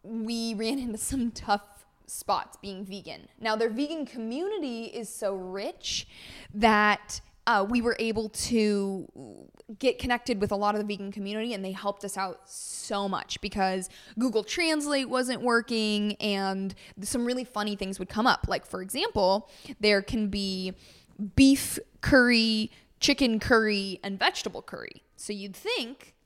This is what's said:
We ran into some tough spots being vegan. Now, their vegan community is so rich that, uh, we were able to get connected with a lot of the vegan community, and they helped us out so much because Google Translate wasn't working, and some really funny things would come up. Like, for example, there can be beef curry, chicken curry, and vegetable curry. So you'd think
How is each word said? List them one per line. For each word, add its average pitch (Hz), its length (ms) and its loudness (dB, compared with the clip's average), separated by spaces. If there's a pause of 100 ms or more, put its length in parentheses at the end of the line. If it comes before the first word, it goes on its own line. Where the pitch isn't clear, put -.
We 226 520 -4
ran 226 240 -2
into 240 200 -6
some 240 340 -2
tough - 520 -4 (220)
spots - 540 -4
being 196 240 -10
vegan. 190 440 -14 (120)
Now, 220 160 0
their 226 140 2
vegan 294 360 -2
community 254 800 -6
is 226 240 -10
so 196 260 -4
rich 190 760 -8 (460)
that, 208 640 4 (260)
uh, 208 220 4
we 240 120 4
were 233 180 2
able 220 300 0
to 202 800 0 (720)
get 247 200 2
connected 240 420 -2
with 208 120 0
a 196 40 0
lot 202 180 2
of 214 60 0
the 208 60 -4
vegan 202 240 -6
community, 214 440 -6
and 190 100 -6
they 190 80 -6
helped 202 320 -6
us 196 120 -8
out 190 320 -8
so - 600 -6
much - 320 -6
because 190 480 -2 (300)
Google 220 260 0
Translate 294 640 0
wasn't 254 320 -2
working, 220 800 0
and 196 540 -2 (260)
some 240 240 -2
really 247 200 -2
funny 208 320 -4
things 190 220 -6
would 185 100 -8
come 220 180 0
up. - 200 4
Like, - 200 -2
for 185 160 -8
example, 208 680 2 (320)
there 208 220 6
can 214 260 -2
be 190 460 -4 (600)
beef 269 440 6 (240)
curry, 226 680 6 (300)
chicken 247 400 4
curry, 208 640 2
and 196 140 -6
vegetable - 440 -2
curry. - 400 -14 (140)
So - 160 -10
you'd 196 240 -10
think 381 580 -6 (120)